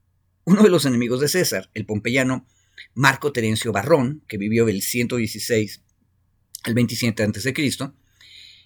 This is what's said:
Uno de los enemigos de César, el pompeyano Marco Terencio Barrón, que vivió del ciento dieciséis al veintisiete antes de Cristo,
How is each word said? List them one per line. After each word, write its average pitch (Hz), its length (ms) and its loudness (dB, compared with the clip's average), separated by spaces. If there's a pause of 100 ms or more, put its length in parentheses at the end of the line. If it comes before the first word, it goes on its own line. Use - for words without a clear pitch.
(440)
Uno 196 180 4
de 214 60 8
los 170 160 4
enemigos 123 360 0
de 143 80 0
César, 139 460 -2
el 104 120 -8
pompeyano 123 600 0 (460)
Marco 139 400 0
Terencio 110 400 -2
Barrón, 139 560 0
que 107 100 -8
vivió 110 280 0
del 98 160 -2
ciento 123 340 -4
dieciséis 110 680 -4 (800)
al 117 120 -4
veintisiete 117 480 0
antes 104 200 -2
de 131 100 -2
Cristo, 135 420 -4 (720)